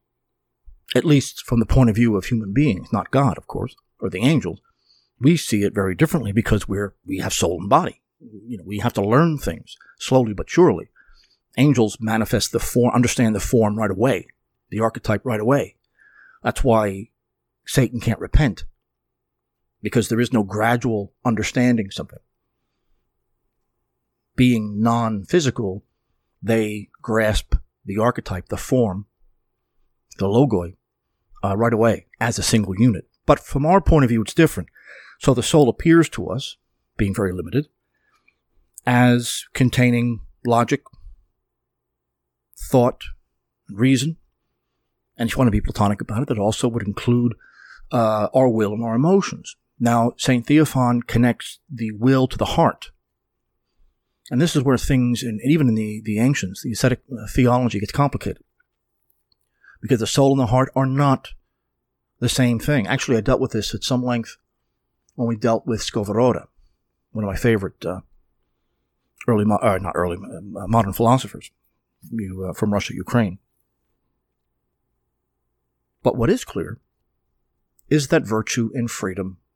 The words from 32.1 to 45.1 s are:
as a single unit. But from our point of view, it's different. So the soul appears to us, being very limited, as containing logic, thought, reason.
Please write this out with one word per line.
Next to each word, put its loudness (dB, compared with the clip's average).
as -2
a -4
single 0
unit. 2
But 4
from -4
our 4
point 4
of 0
view, 2
it's -8
different. 2
So 2
the 0
soul 4
appears 4
to -10
us, -8
being 0
very -2
limited, -4
as 2
containing 0
logic, 2
thought, 0
reason. 0